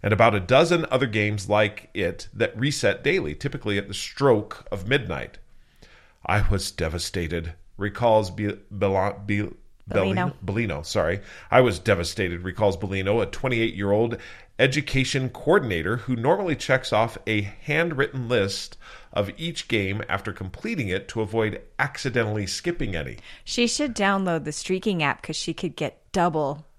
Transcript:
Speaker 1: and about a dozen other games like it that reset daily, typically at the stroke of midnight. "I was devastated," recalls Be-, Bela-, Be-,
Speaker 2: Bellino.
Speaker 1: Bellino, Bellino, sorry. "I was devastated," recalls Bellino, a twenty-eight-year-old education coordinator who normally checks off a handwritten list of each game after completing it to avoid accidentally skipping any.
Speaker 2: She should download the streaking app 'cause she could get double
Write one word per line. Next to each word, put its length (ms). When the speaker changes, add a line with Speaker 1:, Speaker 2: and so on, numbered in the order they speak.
Speaker 1:
and 120
about 220
a 40
dozen 500
other 180
games 420
like 440
it 400
that 240
reset 460
daily, 320
typically 420
at 120
the 40
stroke 760
of 160
midnight. 500
"I 240
was 220
devastated," 840
recalls 560
Be-, 260
Bela-, 540
Be-, 240
Speaker 2:
Bellino. 0
Speaker 1:
Bellino, 440
Bellino, 400
sorry. 340
"I 80
was 200
devastated," 640
recalls 340
Bellino, 440
a 40
twenty-eight-year-old 920
education 720
coordinator 680
who 180
normally 400
checks 380
off 320
a 160
handwritten 880
list 480
of 240
each 320
game 400
after 240
completing 580
it 180
to 140
avoid 380
accidentally 680
skipping 500
any. 220
Speaker 2:
She 240
should 280
download 480
the 80
streaking 520
app 200
'cause 120
she 200
could 200
get 240
double 540